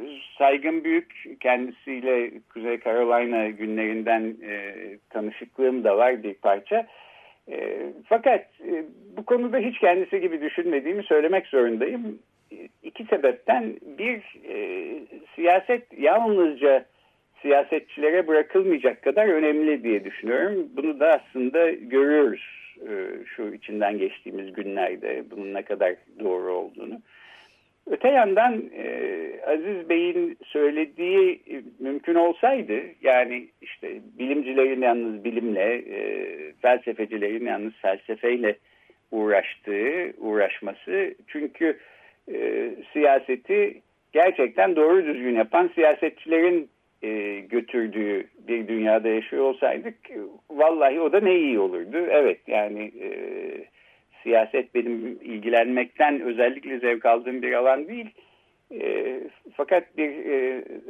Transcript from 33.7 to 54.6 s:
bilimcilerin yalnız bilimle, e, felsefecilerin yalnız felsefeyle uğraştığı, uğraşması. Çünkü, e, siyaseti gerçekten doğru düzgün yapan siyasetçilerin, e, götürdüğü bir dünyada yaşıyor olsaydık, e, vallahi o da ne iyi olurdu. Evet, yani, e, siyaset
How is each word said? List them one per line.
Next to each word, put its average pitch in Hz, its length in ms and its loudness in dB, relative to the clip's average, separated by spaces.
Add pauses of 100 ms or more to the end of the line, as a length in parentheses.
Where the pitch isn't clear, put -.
bilimcilerin 135 640 0
yalnız 117 420 0
bilimle, 113 520 -2
e, 101 520 -8 (340)
felsefecilerin 113 840 0
yalnız 107 360 -6
felsefeyle 110 760 -2 (560)
uğraştığı, 107 1080 -2
uğraşması. 107 960 -2 (120)
Çünkü, 151 500 -4 (560)
e, 113 360 -2 (240)
siyaseti 143 880 2 (320)
gerçekten 175 600 4
doğru 160 300 6
düzgün 123 300 -2
yapan 170 400 2
siyasetçilerin, 160 920 2 (340)
e, 104 360 -6
götürdüğü 107 880 -2 (200)
bir 113 200 -4
dünyada 110 420 2
yaşıyor 113 340 -2
olsaydık, 135 680 -4
e, 254 60 -14 (320)
vallahi 151 520 4
o 151 100 2
da 190 80 6
ne 185 160 6
iyi 143 240 2
olurdu. 92 380 -2 (120)
Evet, 135 380 4
yani, 107 440 -4 (100)
e, 98 80 -8 (1160)
siyaset 117 520 2